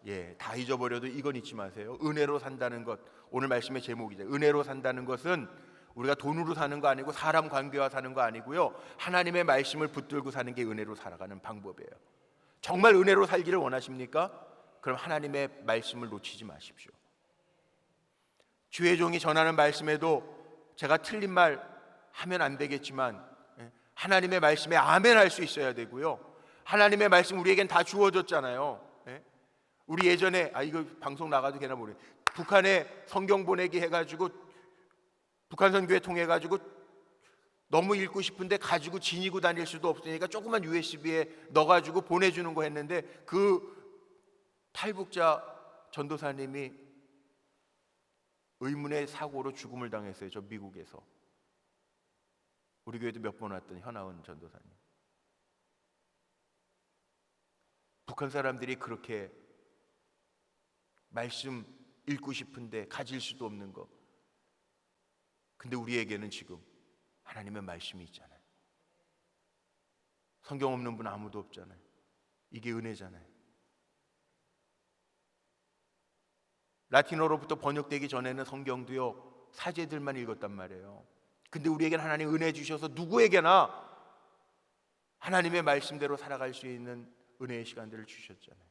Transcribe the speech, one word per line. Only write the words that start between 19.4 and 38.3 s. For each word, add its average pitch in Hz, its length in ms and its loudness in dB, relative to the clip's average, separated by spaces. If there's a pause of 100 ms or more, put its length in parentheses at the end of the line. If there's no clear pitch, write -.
말씀에도 151 680 4 (540)
제가 156 220 2
틀린 202 340 -4
말 170 280 6 (520)
하면 180 300 -2
안 139 160 0
되겠지만, 135 680 -4 (320)
예, 117 140 -20 (220)
하나님의 185 460 2
말씀에 156 360 6
아멘 185 400 8
할 190 140 10
수 180 120 -4
있어야 139 300 -2
되고요. 120 480 -4 (440)
하나님의 208 440 6
말씀 180 320 8
우리에겐 190 280 4
다 175 140 4
주어졌잖아요. 151 1040 0 (220)
예? 135 160 -16 (640)
우리 175 220 2
예전에, 180 440 4
아, 131 100 -2
이거 156 220 -4 (160)
방송 151 300 -8
나가도 139 280 2
되나 131 160 -6
모르겠네. 107 300 -12 (300)
북한에 185 720 4
성경 196 380 2
보내기 180 360 0
해가지고 165 480 -2 (1200)
북한 190 240 4
선교회 185 280 4
통해가지고 170 580 0 (1080)
너무 185 280 4
읽고 190 240 -4
싶은데 185 380 -2